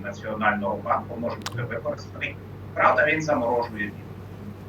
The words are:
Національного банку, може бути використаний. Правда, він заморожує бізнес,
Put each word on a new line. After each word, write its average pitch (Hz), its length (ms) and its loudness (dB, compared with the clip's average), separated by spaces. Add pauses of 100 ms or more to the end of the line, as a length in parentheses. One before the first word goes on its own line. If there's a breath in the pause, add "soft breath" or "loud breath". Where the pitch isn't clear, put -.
Національного 104 800 0
банку, 104 360 0
може 117 160 -2
бути 110 280 -4
використаний. - 720 -4 (380)
Правда, - 320 6
він 156 160 4
заморожує 120 500 2 (140)
бізнес, 104 80 -4 (760)